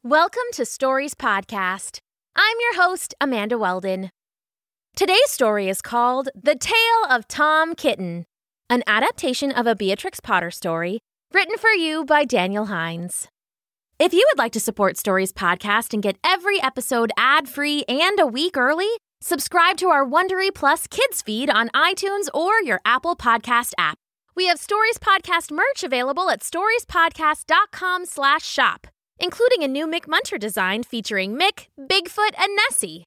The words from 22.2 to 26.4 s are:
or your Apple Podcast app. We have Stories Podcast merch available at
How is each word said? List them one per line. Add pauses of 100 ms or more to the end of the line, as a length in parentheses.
or
your
Apple
Podcast
app. (380)
We
have
Stories
Podcast
merch
available
at